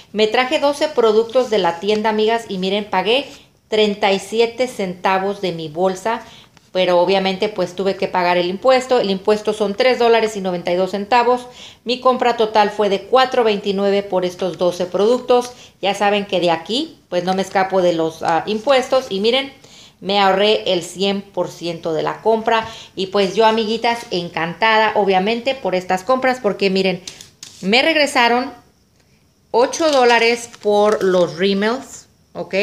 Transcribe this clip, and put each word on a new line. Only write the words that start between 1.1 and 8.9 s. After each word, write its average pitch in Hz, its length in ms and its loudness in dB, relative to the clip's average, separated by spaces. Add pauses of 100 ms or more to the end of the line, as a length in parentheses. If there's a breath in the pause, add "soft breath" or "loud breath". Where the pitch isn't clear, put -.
de 214 80 2
la 175 220 0
tienda, 214 300 0
amigas, 220 380 0
y 196 120 -6
miren, 196 260 -2
pagué 208 400 0 (420 loud breath)
treinta 214 440 2
y 196 80 0
siete 226 480 -2
centavos 196 760 -2
de 180 120 -2
mi 160 160 -8
bolsa, 190 520 -2 (500 loud breath)
pero 180 300 2
obviamente, 190 480 0
pues, 180 260 -4
tuve 190 200 -2
que - 120 -4
pagar 180 300 0
el 175 100 0
impuesto. 254 520 2